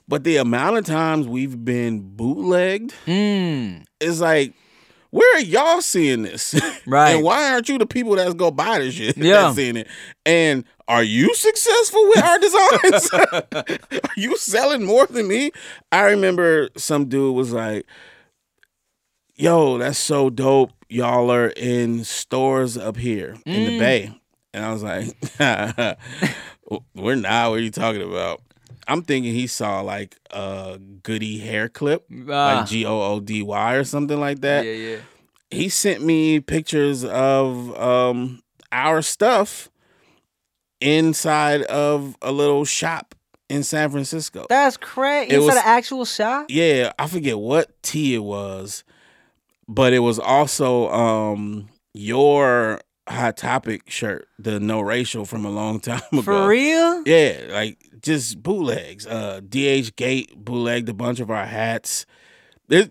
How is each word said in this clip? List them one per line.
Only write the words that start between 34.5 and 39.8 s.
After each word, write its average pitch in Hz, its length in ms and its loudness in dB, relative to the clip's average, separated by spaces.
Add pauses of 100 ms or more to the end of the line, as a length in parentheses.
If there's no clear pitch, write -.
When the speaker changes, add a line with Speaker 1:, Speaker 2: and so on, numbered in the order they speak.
Speaker 2:
Yeah, 110 60 -6
yeah. 110 260 -8 (540)
Speaker 1:
He 185 180 -4
sent 185 340 -2
me 156 360 2
pictures 143 680 -2
of, 127 720 0
um, 123 640 0 (300)
our 156 300 0
stuff 208 680 0 (1120)